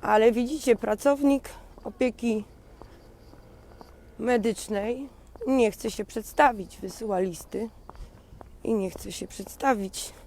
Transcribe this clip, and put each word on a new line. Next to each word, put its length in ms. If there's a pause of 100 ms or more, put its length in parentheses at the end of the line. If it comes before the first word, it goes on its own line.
Ale 300
widzicie, 440
pracownik 720 (360)
opieki 600 (1700)
medycznej 880 (380)
nie 240
chce 200
się 140
przedstawić. 760
Wysyła 400
listy 500 (960)
i 100
nie 160
chce 220
się 140
przedstawić. 880 (140)